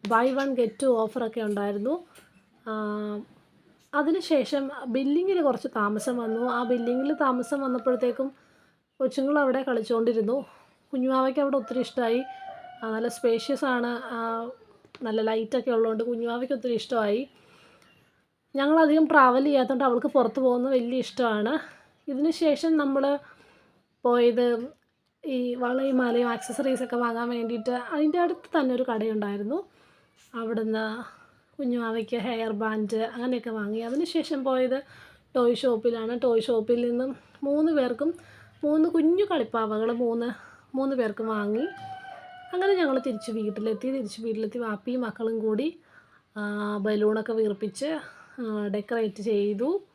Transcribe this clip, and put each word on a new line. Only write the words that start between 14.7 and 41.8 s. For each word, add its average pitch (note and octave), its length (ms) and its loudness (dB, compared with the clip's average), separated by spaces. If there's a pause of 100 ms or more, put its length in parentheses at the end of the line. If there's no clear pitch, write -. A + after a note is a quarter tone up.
നല്ല A3 200 -2
ലൈറ്റൊക്കെ A3+ 480 -2
ഉള്ളതുകൊണ്ട് A3+ 340 2
കുഞ്ഞുവാവയ്ക്ക് A#3+ 500 -2
ഒത്തിരി B3 200 -2
ഇഷ്ടമായി. A3 540 0 (1300)
ഞങ്ങളധികം D#4 540 6
ട്രാവൽ C4+ 340 8
ചെയ്യാത്തതുകൊണ്ട് C4+ 400 2
അവൾക്ക് B3 220 2
പുറത്ത് B3+ 340 2
പോകുന്നത് B3+ 320 2
വലിയ B3 260 0
ഇഷ്ടമാണ്. A3+ 600 0 (520)
ഇതിന് C#4+ 200 0
ശേഷം D#4+ 460 2
നമ്മൾ C#4 420 2 (840)
പോയത് A#3+ 640 2 (580)
ഈ B3 280 -2
വളയും B3+ 440 0
മാലയും A#3+ 300 2
ആക്സസറീസൊക്കെ B3 680 -2
വാങ്ങാൻ A#3 320 -2
വേണ്ടിയിട്ട് A#3 420 -4
അതിൻ്റെ D4+ 500 0
അടുത്ത് F4 400 0
തന്നെ B3+ 140 2
ഒരു B3 180 0
കടയുണ്ടായിരുന്നു. G#3+ 760 -2 (680)
അവിടുന്ന് A3 680 -4 (560)
കുഞ്ഞുവാവയ്ക്ക് A#3 580 -2
ഹെയർ A3+ 360 -4
ബാൻഡ് G#3+ 440 -2
അങ്ങനെയൊക്കെ A#3 540 -4
വാങ്ങി. G#3+ 300 -4
അതിന് B3 240 -2
ശേഷം D4+ 400 -2
പോയത് C4 380 2 (540)
ടോയ് A#3+ 180 4
ഷോപ്പിലാണ്. A#3 720 0
ടോയ് A#3 160 4
ഷോപ്പിൽ A#3+ 500 2
നിന്നും B3+ 260 -2 (260)
മൂന്ന് D4+ 300 2
പേർക്കും C#4+ 420 0 (500)
മൂന്ന് D#4 240 4
കുഞ്ഞു E4+ 360 4
കളിപ്പാവകൾ A3+ 680 0
മൂന്ന്, A#3 380 0 (460)
മൂന്ന് C4+ 200 0
പേർക്കും A3 300 -2
വാങ്ങി. G#3+ 400 -2 (880)